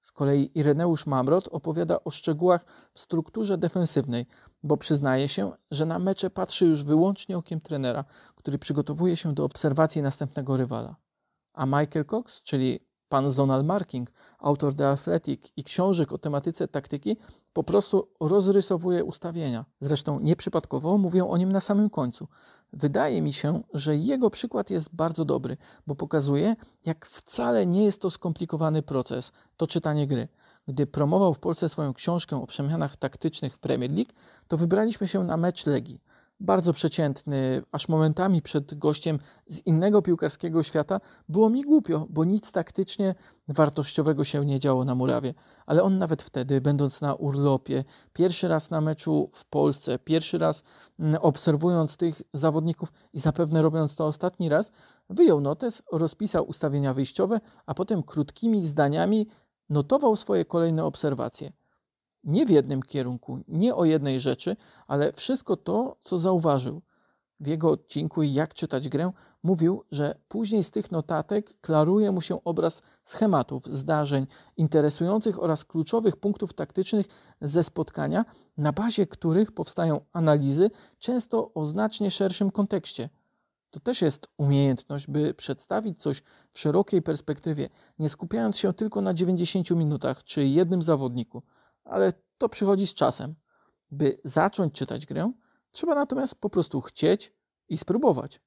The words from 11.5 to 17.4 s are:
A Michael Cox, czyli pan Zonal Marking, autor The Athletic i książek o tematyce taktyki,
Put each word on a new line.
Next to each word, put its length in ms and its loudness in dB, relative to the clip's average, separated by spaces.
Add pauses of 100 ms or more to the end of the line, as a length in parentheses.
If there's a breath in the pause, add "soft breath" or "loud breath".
A 120 -4
Michael 400 0
Cox, 380 -6
czyli 440 -2 (220)
pan 220 2
Zonal 340 2
Marking, 460 -4 (280 soft breath)
autor 360 0
The 140 2
Athletic 680 -2
i 60 -10
książek 480 0
o 60 -8
tematyce 500 -4
taktyki, 500 -4 (360 loud breath)